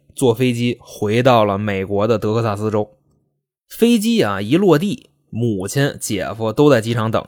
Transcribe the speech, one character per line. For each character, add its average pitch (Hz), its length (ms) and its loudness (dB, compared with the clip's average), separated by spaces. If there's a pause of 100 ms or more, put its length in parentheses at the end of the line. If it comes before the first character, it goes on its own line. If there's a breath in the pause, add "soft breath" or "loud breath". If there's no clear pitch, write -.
(160)
坐 123 180 2
飞 127 180 0
机 120 300 -2
回 107 400 -2
到 120 240 4
了 98 140 -2
美 98 260 -4
国 101 220 -2
的 113 100 2
德 107 160 -2
克 117 80 -2
萨 110 140 -2
斯 104 160 -4
州。 107 260 -4 (720)
飞 233 300 2
机 220 240 0
啊， 101 180 -2
一 113 160 0
落 180 220 4
地， 190 320 -6 (180)
母 107 380 -4
亲、 139 320 -2
姐 90 340 -6
夫 110 180 -4
都 147 200 4
在 117 100 4
机 113 120 -4
场 113 180 -2
等 104 160 -2